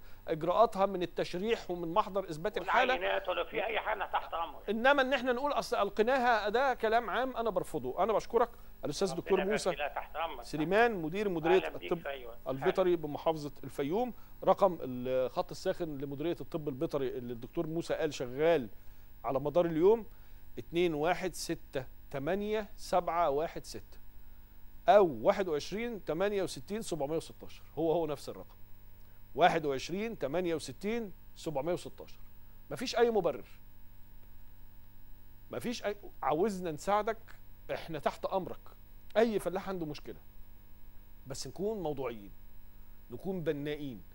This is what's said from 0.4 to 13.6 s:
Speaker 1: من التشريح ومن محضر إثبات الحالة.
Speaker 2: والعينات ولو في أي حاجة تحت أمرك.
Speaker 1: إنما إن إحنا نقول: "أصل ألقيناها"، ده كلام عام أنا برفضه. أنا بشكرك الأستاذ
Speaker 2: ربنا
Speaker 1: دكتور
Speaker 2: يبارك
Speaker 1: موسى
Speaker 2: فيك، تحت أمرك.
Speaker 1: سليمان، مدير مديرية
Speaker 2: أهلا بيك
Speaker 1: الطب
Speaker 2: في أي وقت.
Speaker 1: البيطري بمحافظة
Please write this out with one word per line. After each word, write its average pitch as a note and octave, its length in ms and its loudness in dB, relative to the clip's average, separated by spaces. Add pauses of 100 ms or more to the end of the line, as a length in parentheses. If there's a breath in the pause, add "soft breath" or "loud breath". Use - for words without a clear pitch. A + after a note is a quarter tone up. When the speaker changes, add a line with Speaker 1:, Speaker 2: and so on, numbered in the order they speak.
Speaker 1:
من G3 180 0
التشريح F#3 680 -2
ومن E3+ 220 -4
محضر F#3+ 360 2
إثبات E3+ 280 -4
الحالة. G#3 360 4
Speaker 2:
والعينات G3 360 0
ولو E3+ 160 0
في G#3 200 -2
أي G3 140 -2
حاجة G3 340 -2
تحت F3+ 200 -2
أمرك. E3 360 -4
Speaker 1:
إنما B3+ 320 6
إن C4 120 2
إحنا B3+ 200 2
نقول: B3+ 180 0
"أصل - 260 0
ألقيناها"، A3 720 4
ده B3 240 4
كلام A3 360 2
عام A#3+ 280 0
أنا A3+ 120 0
برفضه. D#3 540 0
أنا A3 100 4
بشكرك A3 360 4 (360 loud breath)
الأستاذ D3 260 0
Speaker 2:
ربنا F3 100 -2
Speaker 1:
دكتور F#3+ 180 4
Speaker 2:
يبارك F#3+ 120 2
Speaker 1:
موسى G3+ 180 2
Speaker 2:
فيك، C#3+ 100 -2 (160)
تحت - 200 -6
أمرك. D3+ 300 -4
Speaker 1:
سليمان، F#3+ 560 4
مدير F#3+ 280 0
مديرية E3+ 280 6
Speaker 2:
أهلا D#3+ 200 2
بيك F3 140 -6
Speaker 1:
الطب E3 120 0
Speaker 2:
في C#3+ 60 -4
أي C3+ 160 -6
وقت. A#2 120 -10 (100)
Speaker 1:
البيطري F3 480 2
بمحافظة D3+ 560 -2 (120)